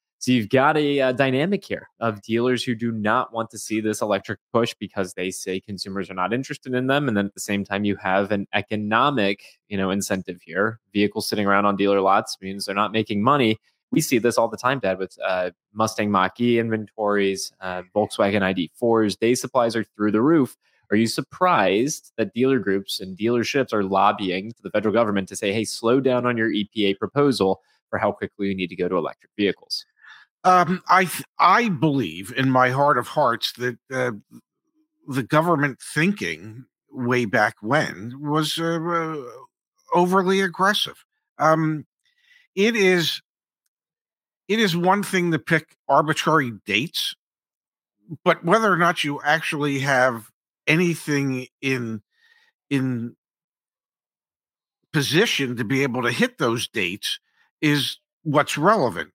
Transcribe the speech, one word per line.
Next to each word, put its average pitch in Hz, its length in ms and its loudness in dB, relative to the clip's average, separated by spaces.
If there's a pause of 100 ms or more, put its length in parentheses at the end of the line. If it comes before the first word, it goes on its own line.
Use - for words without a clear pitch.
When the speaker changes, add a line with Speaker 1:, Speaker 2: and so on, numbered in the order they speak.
(180)
Speaker 1:
So - 140 -2
you've 113 180 0
got 139 260 4
a, 143 240 0
uh, 131 120 2
dynamic 139 520 0
here - 240 -10 (120)
of 110 240 -4
dealers 120 400 0
who 127 100 -4
do 117 180 -4
not 110 400 0
want 113 200 -6
to 107 80 -14
see 110 200 -4
this 107 220 -2
electric 104 380 -2 (120)
push 117 280 0
because 95 340 -6
they 92 160 -6
say 95 320 -6
consumers 98 480 -8
are 95 60 -12
not 92 180 -2
interested 131 400 -6
in 127 140 -2
them. 139 200 0
And 110 80 0
then 101 120 2
at - 80 -14
the - 40 -14
same 101 240 -4
time, 101 220 -4
you 101 120 0
have 98 340 0
an 98 200 -2
economic, 107 920 0 (240)
you 101 100 -6
know, 95 140 0
incentive 95 500 -4
here. 104 380 -4 (120)
Vehicles 104 380 -2
sitting 101 160 -2
around 101 220 2
on 101 80 2
dealer 98 260 2
lots 95 400 2
means 98 240 -10
they're 98 80 -6
not 101 180 0
making 107 300 -2
money. 120 380 2 (320)
We 160 100 0
see 135 160 0
this 113 220 2
all 117 100 2
the 110 80 -10
time, 131 220 -2
Dad, 95 180 -2
with, 92 260 -8
uh, 92 280 -2 (200)
Mustang 110 380 -2
Mach-E 104 480 2
inventories, 104 1040 -2
uh, 92 220 -8 (120)
Volkswagen 104 460 0
I 95 120 2
D 90 200 -4
fours. 113 420 2
Day 117 200 2
supplies 120 400 0
are 113 80 -2
through 104 300 -2
the 107 100 2
roof. 147 340 2 (340)
Are 104 60 2
you 113 80 4
surprised 131 1120 0
that 107 160 -4
dealer 131 240 2
groups 98 420 -4
and 95 160 -12
dealerships 117 580 -2
are 107 100 0
lobbying 98 720 0
to - 100 -20
the 92 80 -12
federal 107 200 0
government 104 380 0
to 98 60 -12
say, 101 180 -2
"Hey, 110 100 -2
slow 117 360 0
down 123 260 2
on 123 100 0
your 110 160 0
E 101 220 -2
P 104 140 2
A 98 80 2
proposal 104 640 0 (300)
for 92 80 -2
how 101 120 2
quickly - 360 -6
you 98 80 -2
need 92 140 -4
to 92 60 -14
go 87 140 -2
to 92 80 0
electric 76 400 -6
vehicles"? - 480 -2 (580)
Speaker 2:
Um, 180 440 4
I 190 160 6
th-, 151 220 -6 (120)
I 208 320 4
believe 117 640 -2
in 135 140 0
my 127 220 4
heart 143 260 2
of 117 120 -4
hearts - 480 0
that, 123 200 -6 (160)
uh, 127 200 -2 (920)
the 135 140 -4
government 151 580 0
thinking 110 840 -4 (240)
way 123 360 0
back 110 360 2
when 117 580 -4
was, 151 380 -2
uh, 165 240 -2
uh, 160 480 -6 (640)
overly 185 480 4
aggressive. 190 640 -2 (320)
Um, 156 480 2 (720)
it 220 200 2
is, 185 460 2 (1300)
it 214 120 0
is 190 160 2
one 185 280 2
thing 175 300 0
to 151 60 0
pick - 360 -2 (120)
arbitrary 151 640 2 (120)
dates, 107 500 -2 (1080)
but 170 200 0
whether 208 280 4
or 175 60 2
not 170 260 2
you 143 180 -6
actually 147 580 -2
have 127 520 2 (360)
anything 147 800 0 (140)
in, 123 400 -4 (680)
in 127 480 -2 (1800)
position 139 640 0
to 113 80 -4
be 131 180 0
able 127 200 -2
to 120 80 0
hit 220 260 -2
those 117 320 0
dates 95 500 -6 (400)
is 147 400 0 (240)
what's 147 340 0
relevant. 143 580 2